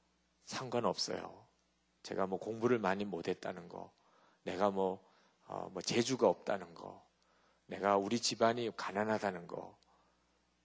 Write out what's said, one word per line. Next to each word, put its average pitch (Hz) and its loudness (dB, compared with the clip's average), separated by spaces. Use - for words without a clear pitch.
상관없어요. 110 -2
제가 95 0
뭐 92 -2
공부를 113 2
많이 101 2
못했다는 90 -6
거, 90 -12
내가 92 2
뭐, 95 0
어, 92 -8
뭐 92 -6
재주가 117 2
없다는 92 -2
거, 95 -16
내가 98 4
우리 101 2
집안이 117 2
가난하다는 101 0
거, 90 -10